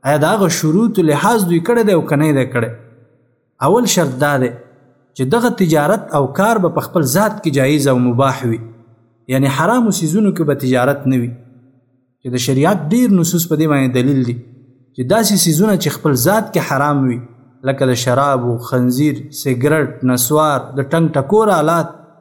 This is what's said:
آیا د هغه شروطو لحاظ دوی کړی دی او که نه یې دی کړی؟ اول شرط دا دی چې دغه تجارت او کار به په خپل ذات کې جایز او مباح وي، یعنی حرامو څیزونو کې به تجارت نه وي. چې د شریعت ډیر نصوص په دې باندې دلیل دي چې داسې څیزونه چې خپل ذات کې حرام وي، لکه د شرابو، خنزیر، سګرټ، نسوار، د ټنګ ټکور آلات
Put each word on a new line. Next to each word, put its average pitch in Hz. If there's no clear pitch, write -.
آیا 143
د 180
هغه 202
شروطو 180
لحاظ 202
دوی 170
کړی 233
دی 208
او 160
که 156
نه 151
یې 151
دی 127
کړی؟ 113
اول 202
شرط 139
دا 147
دی 123
چې -
دغه 233
تجارت 160
او 139
کار 220
به 160
په 139
خپل 151
ذات 208
کې 160
جایز 139
او 127
مباح 127
وي، 110
یعنی 135
حرامو 220
څیزونو 185
کې 165
به 143
تجارت 131
نه 131
وي. 120
چې -
د 123
شریعت 147
ډیر 240
نصوص 165
په 160
دې 156
باندې 135
دلیل 131
دي 120
چې -
داسې 208
څیزونه 175
چې 156
خپل 143
ذات 214
کې 165
حرام 143
وي، 123
لکه 135
د 123
شرابو، 127
خنزیر، 127
سګرټ، 139
نسوار، 147
د 139
ټنګ 165
ټکور 208
آلات 160